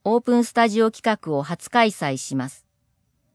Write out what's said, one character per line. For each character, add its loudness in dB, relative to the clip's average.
オ 2
ー 2
プ 2
ン 4
ス -6
タ 4
ジ 0
オ 2
企 -2
画 -4
を -2
初 -10
開 2
催 -6
し -10
ま -4
す。 -20